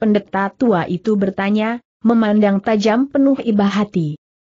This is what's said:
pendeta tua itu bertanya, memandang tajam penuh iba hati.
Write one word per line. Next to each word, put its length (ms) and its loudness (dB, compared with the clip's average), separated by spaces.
pendeta 480 -2
tua 320 0
itu 320 -4
bertanya, 640 -2
memandang 560 2
tajam 480 0
penuh 320 2
iba 320 0
hati. 480 -4